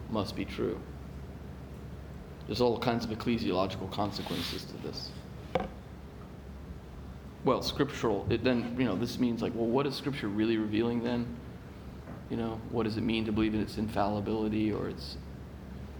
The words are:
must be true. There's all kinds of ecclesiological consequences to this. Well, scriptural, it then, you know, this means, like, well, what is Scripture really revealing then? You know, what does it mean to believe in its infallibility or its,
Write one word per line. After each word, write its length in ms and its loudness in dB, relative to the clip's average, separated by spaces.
must 240 0
be 100 0
true. 340 -2
There's 160 2
all 160 6
kinds 260 2
of 60 -2
ecclesiological 840 2
consequences 760 -2
to 120 -10
this. 220 -6
Well, 180 4
scriptural, 680 2
it 140 4
then, 340 4
you 80 4
know, 100 4
this 220 0
means, 240 4
like, 140 0
well, 100 2
what 220 4
is 80 -2
Scripture 320 -2
really 300 4
revealing 460 4
then? 220 2
You 60 -2
know, 240 0
what 120 4
does 140 2
it 60 2
mean 220 4
to 60 2
believe 220 4
in 80 4
its 160 -2
infallibility 960 2
or 160 0
its, 260 -6